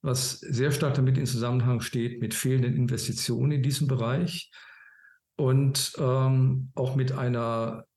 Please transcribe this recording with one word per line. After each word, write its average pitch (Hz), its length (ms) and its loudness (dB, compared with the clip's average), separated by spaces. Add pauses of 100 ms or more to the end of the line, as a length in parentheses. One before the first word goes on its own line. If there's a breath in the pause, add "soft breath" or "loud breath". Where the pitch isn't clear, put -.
was 131 360 -2
sehr 135 320 0
stark 139 240 0
damit 131 240 2
in 127 80 0
Zusammenhang 120 540 0
steht 120 400 -4
mit 117 120 -4
fehlenden 127 440 0
Investitionen 123 760 0
in 143 120 0
diesem 139 260 0
Bereich 127 640 -2 (840 loud breath)
und, 135 640 2
ähm, 131 760 2
auch 131 200 -2
mit 131 180 0
einer 117 760 -2 (100)